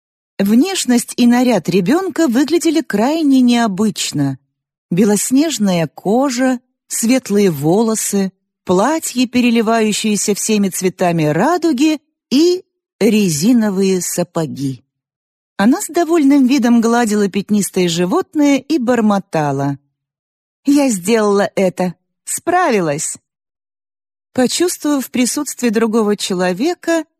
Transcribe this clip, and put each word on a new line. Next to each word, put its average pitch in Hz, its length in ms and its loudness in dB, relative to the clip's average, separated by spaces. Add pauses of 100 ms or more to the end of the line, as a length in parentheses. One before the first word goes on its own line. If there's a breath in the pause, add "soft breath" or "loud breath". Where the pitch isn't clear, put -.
(400)
Внешность 240 800 0
и 240 100 4
наряд 240 420 2
ребенка 302 580 0
выглядели 302 540 0
крайне 269 600 0
необычно. 196 960 0 (500)
Белоснежная 208 960 0
кожа, 247 720 -2 (280)
светлые 208 640 0
волосы, 196 800 0 (320)
платье, 247 640 0
переливающееся 220 1080 0
всеми 202 360 -2
цветами 175 560 -2
радуги, 302 720 0 (320)
и 349 320 2 (360)
резиновые 196 1000 2
сапоги. 139 840 -6 (720)
Она 262 260 2
с - 60 -10
довольным 294 600 2
видом 240 340 2
гладила 214 480 0
пятнистое 196 580 -2
животное 269 720 0
и 311 200 -2
бормотала: 170 1000 -2 (840)
«Я 285 240 2
сделала 202 680 0
это! 185 400 -2 (300)
Справилась!» 214 920 -2 (1160)
Почувствовав 294 800 -2
присутствие 247 600 -4
другого 214 460 0
человека, 240 880 -2 (140)